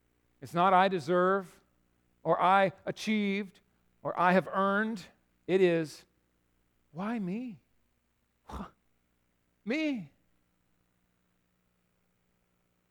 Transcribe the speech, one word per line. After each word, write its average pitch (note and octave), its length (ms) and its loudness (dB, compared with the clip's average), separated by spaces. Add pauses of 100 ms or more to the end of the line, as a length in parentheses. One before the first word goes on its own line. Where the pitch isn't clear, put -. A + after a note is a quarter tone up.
(420)
It's B2+ 120 -18
not F3+ 200 2
"I F#3 140 6
deserve," F3+ 600 0 (760)
or D#3+ 180 2
"I F#3+ 300 4 (140)
achieved," G3+ 760 -4 (440)
or - 160 -6
"I F3 140 4
have F#3 200 2
earned." G3 500 -2 (440)
It F#3+ 140 2
is, E3 420 0 (880)
"Why G#3 280 -6
me? G3+ 400 -8 (880)
<laughs> - 60 -14 (1120)
Me?" C4 440 -4 (2750)